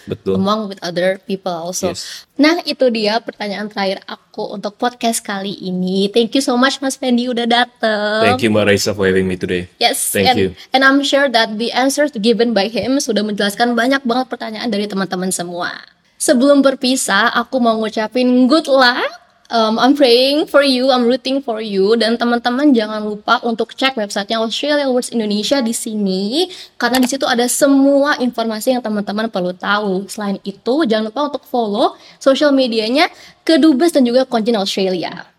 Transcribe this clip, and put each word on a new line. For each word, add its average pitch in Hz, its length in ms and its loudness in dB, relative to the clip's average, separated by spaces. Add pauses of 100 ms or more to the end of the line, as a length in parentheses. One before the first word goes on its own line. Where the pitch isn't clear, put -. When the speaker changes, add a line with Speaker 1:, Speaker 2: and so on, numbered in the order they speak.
Speaker 1:
betul. - 280 -4
Speaker 2:
Among 202 320 0
with 190 140 -10
other 180 420 -2
people 190 300 -6
also. 175 400 -6
Speaker 1:
Yes. - 320 -12 (120)
Speaker 2:
Nah, 330 280 2
itu 277 240 0
dia 220 320 0
pertanyaan 208 480 -10
terakhir 196 380 -4
aku - 440 -12
untuk 202 260 -8
podcast 240 440 -2
kali 196 340 -6
ini. 185 540 -2
Thank 226 260 0
you 269 80 2
so 262 140 0
much, 262 240 0
Mas 269 160 -4
Fendi, 247 320 0
udah 240 180 -4
dateng. 220 800 0
Speaker 1:
Thank - 140 2
you, 113 100 2
Mbak 107 160 2
Raisa, 101 260 2
for 101 140 -2
having 95 200 2
me 92 100 -4
today. 90 400 -4
Speaker 2:
Yes, 233 240 0 (100)
Speaker 1:
Thank 101 160 0
Speaker 2:
and, - 120 2
Speaker 1:
you. 190 120 0 (220)
Speaker 2:
and 262 100 2
I'm 269 200 4
sure 277 260 0
that 226 260 0
the 220 160 -4
answers 269 440 0
given 233 400 0
by 196 160 2
him 226 280 -2
sudah 226 240 -2
menjelaskan 214 520 -2
banyak 254 280 0
banget 247 280 -2
pertanyaan 226 380 -8
dari 208 200 -2
teman-teman 190 420 -4
semua. 175 540 -8 (340)
Sebelum 285 420 4
berpisah, 254 680 0
aku 247 300 -2
mau 233 180 2
ngucapin 247 680 2
good 311 180 2
luck. 269 380 2 (440)
Um, 220 300 0
I'm 262 160 4
praying 277 560 4
for 285 160 4
you, 262 240 2
I'm 247 160 2
rooting 262 320 0
for 226 240 -6
you. 202 320 2
Dan 233 240 2
teman-teman 240 560 2
jangan 214 300 -2
lupa 214 380 -2
untuk 226 280 -2
cek 262 240 -2
websitenya 214 480 -4
Australia 285 480 -2
Awards 247 220 -2
Indonesia 214 500 0
di 226 80 -2
sini, 214 800 -2 (260)
karena 240 220 -2
di 254 80 2
situ 269 240 -2
ada 247 160 0
semua 277 720 4
informasi 226 560 -2
yang 247 80 -2
teman-teman 208 480 -4
perlu 180 240 -4
tahu. 196 560 -2
Selain 202 320 -6
itu, 202 320 -4 (100)
jangan 220 300 -2
lupa 285 160 -2
untuk 269 160 -8
follow 233 420 0 (300)
social 277 320 2
medianya 254 560 0 (380)
Kedubes 320 500 4
dan 285 80 4
juga 247 240 2
Konjen 233 300 0
Australia. 190 720 -4 (120)